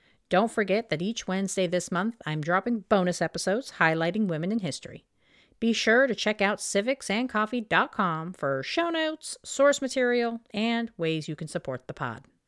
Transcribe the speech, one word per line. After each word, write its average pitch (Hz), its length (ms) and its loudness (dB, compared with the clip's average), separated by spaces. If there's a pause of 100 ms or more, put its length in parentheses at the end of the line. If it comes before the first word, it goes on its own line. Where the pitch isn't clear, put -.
(280)
Don't 208 240 4
forget 208 380 0
that 156 120 -2
each 214 240 -4
Wednesday 190 420 0
this 175 220 -2
month, 196 260 0 (100)
I'm 156 160 -2
dropping 208 480 0
bonus 180 320 2
episodes 185 580 -2
highlighting 170 480 2
women 165 240 -2
in 233 80 -2
history. - 460 -8 (560)
Be 226 100 2
sure 226 340 4
to 247 80 0
check 214 280 -2
out 202 180 2
civics 233 500 -2
and 233 200 0
coffee 214 320 -2
dot 214 320 0
com 170 400 -2
for 139 280 -2
show 339 280 -2
notes, 320 560 -4
source 277 360 4
material, 240 600 0 (120)
and 233 440 -2
ways 160 320 0
you 151 80 -6
can 156 100 -8
support 135 400 -6
the - 60 -10
pod. 123 300 -6 (240)